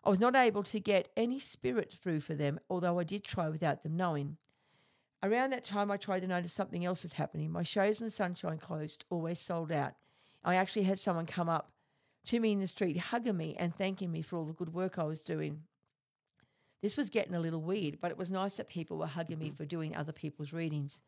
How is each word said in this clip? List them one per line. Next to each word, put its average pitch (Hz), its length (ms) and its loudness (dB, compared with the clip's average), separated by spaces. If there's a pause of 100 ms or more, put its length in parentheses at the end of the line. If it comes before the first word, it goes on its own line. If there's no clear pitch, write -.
I - 80 6
was 190 100 6
not 247 140 6
able 220 300 6
to 214 160 -2
get 190 360 4
any 233 220 2
spirit - 540 -2
through 160 280 0
for 151 140 -4
them, 143 340 0
although 175 300 2
I 175 60 0
did 196 200 -4
try 165 240 -2
without 156 340 0
them 156 140 -2
knowing. 156 400 0 (880)
Around 240 280 4
that 254 140 -4
time, 202 260 0
I 202 60 2
tried 196 240 0
to 185 60 -4
notice 175 260 0
something 180 320 -2
else 180 200 0
is 165 100 -8
happening. 156 360 -2
My 170 120 -2
shows 208 380 4
in 226 60 -4
the 220 40 -4
Sunshine 175 480 -2
Coast 156 520 -8
always 165 280 -2
sold 165 320 -2
out. 147 240 0 (480)
I 180 140 4
actually 190 280 2
had 190 140 4
someone 165 280 0
come 170 220 0
up - 240 0 (520)
to 233 160 2
me 226 120 6
in 202 80 2
the 190 60 0
street, 175 320 0
hugging 233 380 0
me 160 220 -2
and 170 160 0
thanking 190 360 -2
me 160 120 -2
for 175 160 -6
all 160 80 -2
the 160 60 -6
good 160 220 -6
work 185 240 -2
I 165 60 0
was 156 180 -4
doing. 156 400 -4 (1200)
This 214 140 -2
was 247 140 -2
getting 190 240 0
a 170 60 0
little 165 200 -2
weird, 165 400 -2
but 175 100 -2
it - 60 -6
was 180 140 -6
nice 190 260 -2
that - 120 -8
people 165 300 -6
were 160 80 -2
hugging 160 320 -6
me 156 120 -6
for 147 160 -10
doing 160 280 -4
other 156 180 -6
people's 147 400 -8
readings. 151 560 -4